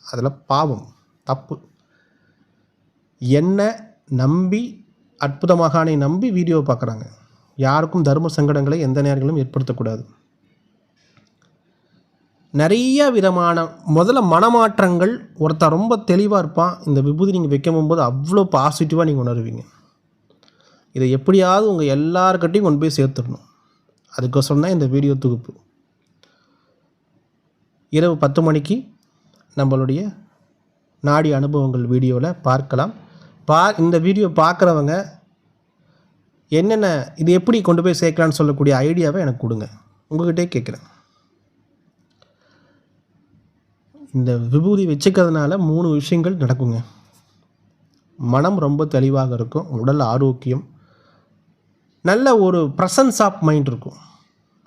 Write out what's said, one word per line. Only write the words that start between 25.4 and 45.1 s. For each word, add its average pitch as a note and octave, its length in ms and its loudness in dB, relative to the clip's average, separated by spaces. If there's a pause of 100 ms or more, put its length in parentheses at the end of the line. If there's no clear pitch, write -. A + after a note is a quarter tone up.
இரவு D#3+ 280 0
பத்து C#3 240 0
மணிக்கு D#3 440 -2 (720)
நம்மளுடைய C3+ 600 -2 (840)
நாடி D3+ 300 0
அனுபவங்கள் C3+ 560 -2
வீடியோல B2+ 540 -2
பார்க்கலாம். C3+ 520 -2 (540)
பா-, F3 320 2
இந்த E3+ 200 2
வீடியோ F#3+ 280 0
பார்க்குறவங்க E3 880 0 (1300)
என்னென்ன, F3+ 640 0
இது E3+ 160 0
எப்படி F#3+ 300 2
கொண்டு E3+ 220 2
போய் F3+ 160 2
சேர்க்கலான்னு D#3+ 300 2
சொல்லக்கூடிய C#3+ 460 2
ஐடியாவை D#3 440 0
எனக்கு C3 180 -2
கொடுங்க. A2 320 -6 (400)
உங்ககிட்டயே E3+ 360 -2
கேட்குறேன். B2 360 -8 (3250)
இந்த B2 240 -2
விபூதி E3 500 0
வச்சுக்கிறதுனால E3 720 0